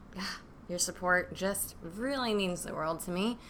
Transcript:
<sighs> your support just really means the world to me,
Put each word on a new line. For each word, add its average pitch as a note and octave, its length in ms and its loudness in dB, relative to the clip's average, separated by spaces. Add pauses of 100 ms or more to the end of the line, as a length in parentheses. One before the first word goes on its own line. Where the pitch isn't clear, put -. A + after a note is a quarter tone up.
(160)
<sighs> - 540 -8
your F3+ 80 0
support F3+ 560 4
just F#3+ 480 0
really A#3 500 0
means F#3 320 2
the E3+ 80 -4
world D#3 280 0
to - 100 -4
me, G#3 260 2 (140)